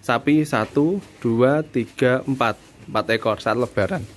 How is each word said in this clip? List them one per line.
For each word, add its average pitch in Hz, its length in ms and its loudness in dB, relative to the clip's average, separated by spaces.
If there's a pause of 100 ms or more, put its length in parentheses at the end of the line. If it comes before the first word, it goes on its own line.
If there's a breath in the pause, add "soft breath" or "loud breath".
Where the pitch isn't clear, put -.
Sapi 147 400 2
satu, 147 560 0 (240)
dua, 127 400 2
tiga, 127 640 0
empat. 127 320 -2 (240)
Empat 107 200 -2 (120)
ekor 110 240 -2
saat 113 160 0
lebaran. 120 480 -2 (120)